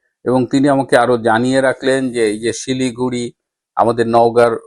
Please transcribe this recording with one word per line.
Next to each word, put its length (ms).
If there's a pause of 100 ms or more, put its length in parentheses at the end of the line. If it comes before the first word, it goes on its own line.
(240)
এবং 220
তিনি 240
আমাকে 280
আরো 200
জানিয়ে 440
রাখলেন 500
যে 120
এই 160
যে 140
শিলিগুড়ি, 800 (440)
আমাদের 320
নওগাঁর 600